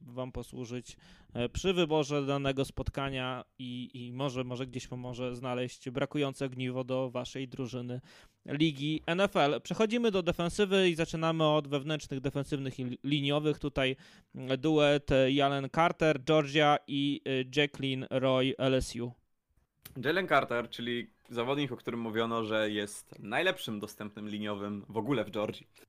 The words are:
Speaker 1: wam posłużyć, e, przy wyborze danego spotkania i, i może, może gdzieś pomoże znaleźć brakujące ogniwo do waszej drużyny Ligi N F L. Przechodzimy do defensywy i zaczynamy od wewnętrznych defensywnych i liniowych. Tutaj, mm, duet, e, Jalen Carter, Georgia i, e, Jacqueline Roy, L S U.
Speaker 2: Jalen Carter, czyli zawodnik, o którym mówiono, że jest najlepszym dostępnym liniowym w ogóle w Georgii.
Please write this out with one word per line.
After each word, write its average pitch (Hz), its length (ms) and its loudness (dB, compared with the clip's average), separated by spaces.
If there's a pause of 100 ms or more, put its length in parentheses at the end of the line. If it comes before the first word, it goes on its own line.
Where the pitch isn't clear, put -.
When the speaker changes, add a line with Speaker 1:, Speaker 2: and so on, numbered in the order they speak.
Speaker 1:
wam 127 300 -10
posłużyć, 123 640 -10 (360)
e, 120 160 -2
przy 185 240 0
wyborze 147 540 2
danego 139 380 0
spotkania 131 800 -4 (140)
i, 123 360 -8
i 120 180 -12
może, 131 320 -2
może 123 220 -4
gdzieś 123 200 -8
pomoże 123 500 -6
znaleźć 123 540 -4
brakujące 139 540 -2
ogniwo 127 400 -4
do 127 260 -2
waszej 127 380 -6
drużyny 123 520 -6 (460)
Ligi 151 600 0
N 170 140 2
F 196 160 2
L. 143 260 4
Przechodzimy 226 480 0
do 190 120 2
defensywy 185 680 2
i 170 60 4
zaczynamy 160 500 0
od 151 240 4
wewnętrznych 143 520 -4
defensywnych 135 600 -4
i 123 240 -6
liniowych. 147 540 2
Tutaj, 135 380 0 (380)
mm, 131 260 -2
duet, 147 520 4
e, 131 200 6
Jalen 139 420 2
Carter, 160 500 2
Georgia 147 640 6
i, 143 400 0
e, 131 340 0
Jacqueline 135 500 -2
Roy, 131 480 2
L 131 160 4
S 127 220 0
U. 120 160 -6 (920)
Speaker 2:
Jalen 175 240 0
Carter, 123 420 2
czyli 120 400 -6 (180)
zawodnik, 123 440 -2
o 117 40 -4
którym 117 240 -6
mówiono, 113 440 -2
że 107 260 0
jest - 480 -6
najlepszym 127 640 -4
dostępnym 104 480 -12
liniowym 104 600 -4
w 101 80 -12
ogóle 113 280 0
w - 60 -10
Georgii. 107 360 -6 (220)